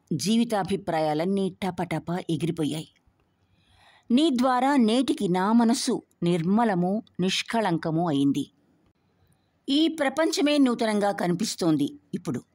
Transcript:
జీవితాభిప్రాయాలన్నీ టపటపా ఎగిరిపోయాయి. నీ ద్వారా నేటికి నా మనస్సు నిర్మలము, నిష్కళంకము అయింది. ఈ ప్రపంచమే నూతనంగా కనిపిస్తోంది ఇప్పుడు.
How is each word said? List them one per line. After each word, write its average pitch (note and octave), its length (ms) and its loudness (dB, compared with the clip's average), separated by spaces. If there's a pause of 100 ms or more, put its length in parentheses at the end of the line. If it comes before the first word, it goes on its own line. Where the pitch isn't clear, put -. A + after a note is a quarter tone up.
(140)
జీవితాభిప్రాయాలన్నీ F#3+ 1400 0
టపటపా F3 680 -6 (100)
ఎగిరిపోయాయి. D#3 600 -4 (1200)
నీ D4+ 180 4
ద్వారా B3+ 460 2
నేటికి A#3 520 2
నా F#3 240 0
మనస్సు A#3 520 2 (200)
నిర్మలము, F#3 800 0 (160)
నిష్కళంకము F3 920 -2
అయింది. C#3 420 0 (1160)
ఈ D4+ 180 4
ప్రపంచమే D4+ 720 0
నూతనంగా A3 540 2
కనిపిస్తోంది F3 880 -2 (140)
ఇప్పుడు. C#3 300 -6 (120)